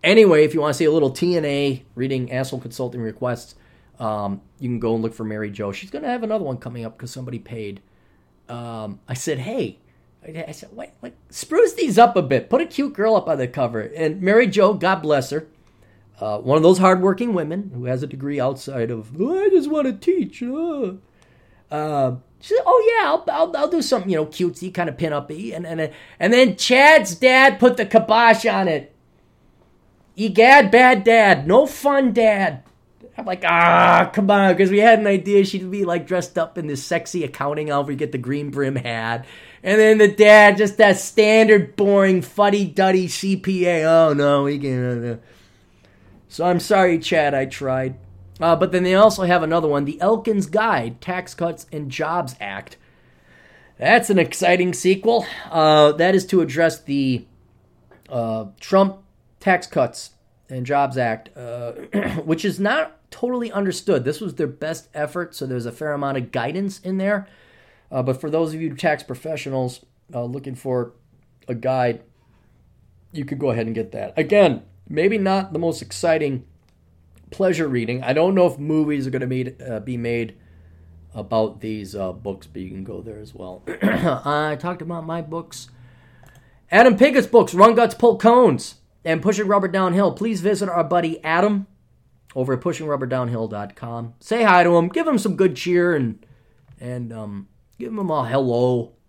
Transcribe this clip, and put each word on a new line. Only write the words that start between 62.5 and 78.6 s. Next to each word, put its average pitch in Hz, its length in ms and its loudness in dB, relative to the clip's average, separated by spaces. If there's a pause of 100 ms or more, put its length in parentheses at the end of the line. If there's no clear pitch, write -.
not 262 380 -4 (140)
totally 240 400 -6
understood. 190 520 -2
This 151 160 -6
was 185 140 -8
their 151 140 -4
best 156 480 -10
effort, 156 400 -8
so 143 100 -10
there's 123 220 -8
a 113 40 -10
fair 151 220 -8
amount 139 240 -6
of 120 140 -8
guidance 170 480 -6
in 185 180 -8
there. 196 300 -4 (640)
Uh, 131 100 -4
but 131 180 -4
for 151 120 -8
those 156 240 -2
of 160 60 -10
you 156 120 -6
tax 147 300 -4
professionals, 131 800 -8 (260)
uh, 120 120 -8
looking 131 320 -10
for 123 380 -6 (540)
a 123 60 -6
guide, 123 480 -2 (1080)
you 147 120 -10
could 135 140 -10
go 135 140 -2
ahead 113 160 -4
and 113 80 -8
get 110 160 -8
that. 107 260 -12
Again, 190 460 2 (260)
maybe 185 280 -4
not 190 360 -4
the 170 60 -6
most 165 220 -4
exciting 139 640 -4 (840)
pleasure 170 380 -2
reading. 123 360 -4
I 123 100 -4
don't 170 200 0
know 180 140 4
if 135 100 -4
movies 147 480 -2